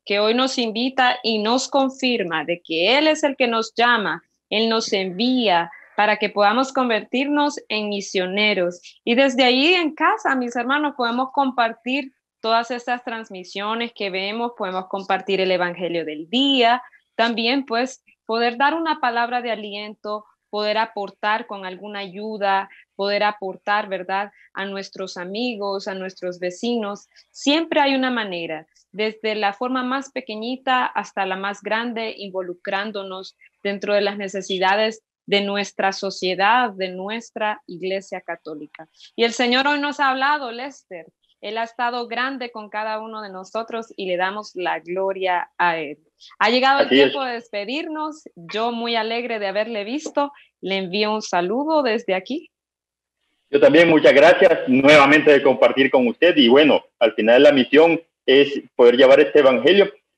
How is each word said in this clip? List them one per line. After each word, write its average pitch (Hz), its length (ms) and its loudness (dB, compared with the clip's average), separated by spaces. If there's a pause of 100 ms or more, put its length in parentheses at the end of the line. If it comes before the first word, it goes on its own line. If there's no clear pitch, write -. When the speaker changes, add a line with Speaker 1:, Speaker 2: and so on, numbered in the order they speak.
Speaker 1:
que 202 140 -2
hoy 214 160 2
nos 262 240 -2
invita 247 640 -2
y 220 160 -2
nos 233 300 -2
confirma 247 760 -2
de 175 180 -6
que 180 360 0
Él 311 80 2
es 311 160 0
el 285 140 -2
que 254 100 0
nos 226 300 -4
llama, 220 460 0 (280)
Él 220 180 0
nos 226 240 -2
envía 190 760 0 (260)
para 208 200 2
que 208 140 -4
podamos 214 420 2
convertirnos 269 960 -2
en 214 220 -4
misioneros. 190 920 -2 (240)
Y 233 100 0
desde 262 300 2
ahí 262 300 4
en 320 200 -2
casa, 349 400 0
mis 247 220 -4
hermanos, 277 400 -2
podemos 247 360 -2
compartir 262 800 -2 (280)
todas 233 320 -2
estas 247 320 -6
transmisiones 220 880 -8
que 202 160 -6
vemos, 208 480 -6
podemos 185 300 -6
compartir 190 520 -4
el 185 120 0
Evangelio 175 520 -2
del 156 240 -10
día, 247 540 2 (340)
también, 233 500 -2
pues, 247 360 -4 (220)
poder 233 320 -2
dar 285 180 2
una 320 240 -2
palabra 240 440 -2
de 240 80 -6
aliento, 208 760 -10 (240)
poder 214 300 -2
aportar 214 680 -4
con 196 200 -12
alguna 196 320 -14
ayuda, 196 720 -4 (260)
poder 202 280 -2
aportar, 208 680 -4
¿verdad?, 190 420 -6 (220)
a 190 100 -8
nuestros 196 540 -12
amigos, 202 680 -6
a 202 80 -8
nuestros 185 440 -10
vecinos. 202 680 -6 (220)
Siempre 320 500 0
hay 277 140 2
una 262 160 0
manera, 170 560 -6 (240)
desde 214 440 -4
la 208 180 -2
forma 254 300 -4
más 262 280 -6
pequeñita 254 760 -4
hasta 196 400 -6
la 190 100 -4
más 196 260 -8
grande, 220 540 -6
involucrándonos 190 1200 -10 (260)
dentro 202 300 -4
de 202 80 4
las 202 160 -2
necesidades 196 840 -2 (240)
de 202 160 0
nuestra 202 500 -2
sociedad, 196 800 0
de 190 180 -8
nuestra 214 800 -8
Iglesia 185 560 -8
Católica. 160 680 -14 (260)
Y 233 100 0
el 233 80 0
Señor 254 360 0
hoy 294 100 0
nos 285 220 -4
ha 277 80 2
hablado, 269 420 -2
Lester. 233 560 -14 (340)
Él 208 160 -10
ha 226 60 -4
estado 240 440 -6
grande 247 440 -6
con 214 180 -16
cada 214 320 -6
uno 220 220 -12
de 202 80 -14
nosotros 220 640 -10
y 196 100 -8
le 180 120 -2
damos 202 360 -4
la 165 260 -4
gloria 185 760 -4
a 170 220 0
Él. 147 180 -10 (420)
Ha 208 120 2
llegado 269 300 2
el 269 60 4
Speaker 2:
Así 269 140 4
es. 277 40 8
Speaker 1:
tiempo 269 200 -2
de 247 80 -6
despedirnos. 302 920 -10 (100)
Yo 208 380 -6
muy 233 220 -4
alegre 226 440 -4
de 202 80 -6
haberle 208 380 -4
visto. 285 480 -4 (280)
Le 190 160 -4
envío 208 380 -2
un 214 80 -4
saludo 247 600 -2
desde 226 320 -2
aquí. 247 360 -8 (1000)
Speaker 2:
Yo 139 100 2
también, 151 300 8
muchas 156 240 8
gracias 160 560 6
nuevamente 143 640 6
de 139 100 6
compartir 127 480 4
con 127 180 4
usted. 165 280 4
Y 123 120 6
bueno, 131 360 6 (140)
al 113 160 4
final 117 280 6
la 147 100 8
misión 143 500 4 (240)
es 139 340 4 (160)
poder 120 220 8
llevar 139 220 10
este 151 180 6
evangelio 147 520 6 (280)